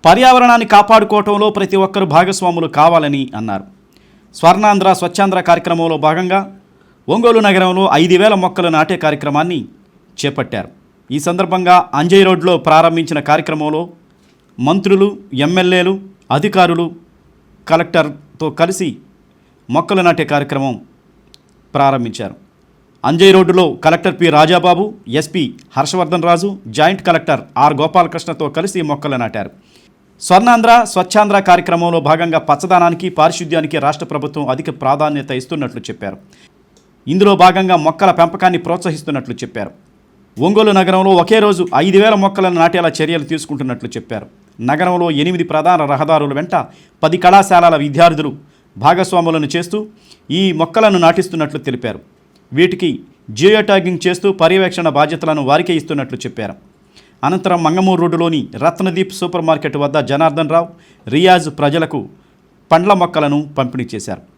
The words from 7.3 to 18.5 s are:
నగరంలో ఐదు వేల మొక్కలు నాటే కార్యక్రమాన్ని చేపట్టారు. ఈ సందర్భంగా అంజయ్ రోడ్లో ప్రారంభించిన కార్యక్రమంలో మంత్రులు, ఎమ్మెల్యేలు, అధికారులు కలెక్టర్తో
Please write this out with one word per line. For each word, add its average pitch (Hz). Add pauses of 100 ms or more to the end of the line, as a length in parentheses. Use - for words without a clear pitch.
నగరంలో 185 (180)
ఐదు 180
వేల 214
మొక్కలు 175
నాటే 160
కార్యక్రమాన్ని 151 (600)
చేపట్టారు. 131 (420)
ఈ 143
సందర్భంగా 180 (240)
అంజయ్ 185
రోడ్లో 180 (120)
ప్రారంభించిన 165
కార్యక్రమంలో 156 (880)
మంత్రులు, 196 (380)
ఎమ్మెల్యేలు, 180 (420)
అధికారులు 170 (840)
కలెక్టర్తో 160 (120)